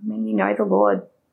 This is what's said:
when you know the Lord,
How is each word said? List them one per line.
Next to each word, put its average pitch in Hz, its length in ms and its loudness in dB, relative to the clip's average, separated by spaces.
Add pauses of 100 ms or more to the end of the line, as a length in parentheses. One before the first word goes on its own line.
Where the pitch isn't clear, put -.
when 214 200 -6
you 220 80 -2
know 101 220 0
the 107 80 -2
Lord, 98 380 2 (300)